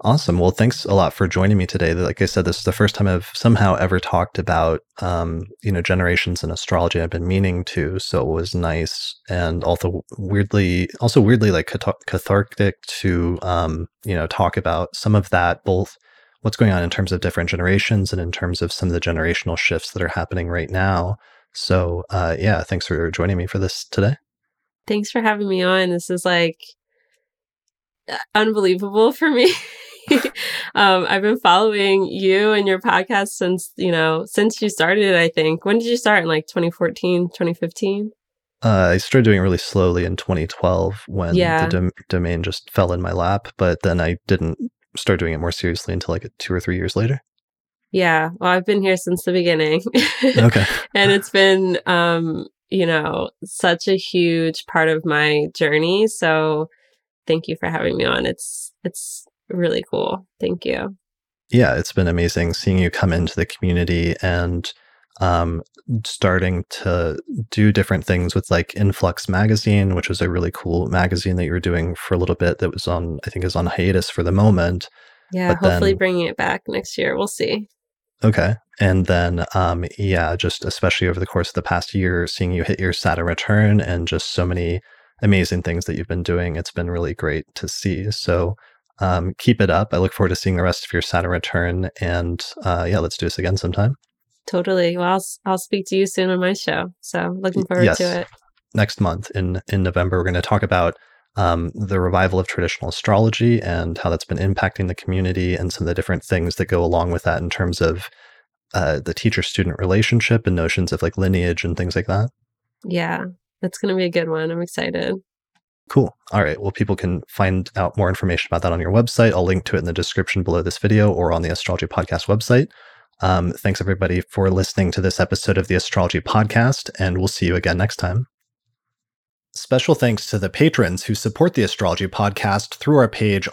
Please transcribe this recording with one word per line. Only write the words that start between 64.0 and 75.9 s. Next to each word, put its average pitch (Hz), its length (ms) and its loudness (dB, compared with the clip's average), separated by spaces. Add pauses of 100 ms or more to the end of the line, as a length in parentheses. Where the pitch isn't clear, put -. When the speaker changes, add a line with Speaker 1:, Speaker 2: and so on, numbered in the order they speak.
Speaker 1:
and, 87 480 -2 (500)
um, 85 420 0 (440)
starting 92 640 0
to 85 480 -2 (320)
do 107 200 4
different 95 360 0
things 90 280 0
with, - 160 -2
like, 87 240 0
Influx 98 540 0
Magazine, 101 640 2
which 87 140 -2
was 92 140 -2
a 90 80 0
really 85 200 0
cool 85 360 -2
magazine 90 500 0
that 90 80 0
you 76 60 -2
were 87 100 0
doing 85 340 -2
for - 200 -4
a - 20 2
little 87 200 0
bit 87 240 0
that 90 120 0
was - 160 -8
on, 85 380 -4
I - 40 -6
think 90 140 -6
is 92 120 -4
on 87 100 0
hiatus 90 420 0
for - 140 -4
the 85 100 0
moment. 92 560 4 (440)
Speaker 2:
Yeah, 180 160 0
Speaker 1:
But 175 100 2
Speaker 2:
hopefully 185 320 4